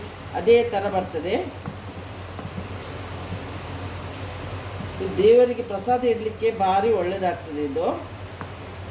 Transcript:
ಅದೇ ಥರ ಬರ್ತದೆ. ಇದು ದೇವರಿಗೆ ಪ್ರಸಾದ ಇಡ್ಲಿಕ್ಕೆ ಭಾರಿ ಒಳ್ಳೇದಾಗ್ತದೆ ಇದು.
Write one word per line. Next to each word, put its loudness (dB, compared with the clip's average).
ಅದೇ 8
ಥರ 2
ಬರ್ತದೆ. -2
ಇದು -2
ದೇವರಿಗೆ 8
ಪ್ರಸಾದ 2
ಇಡ್ಲಿಕ್ಕೆ 0
ಭಾರಿ 4
ಒಳ್ಳೇದಾಗ್ತದೆ -2
ಇದು. 0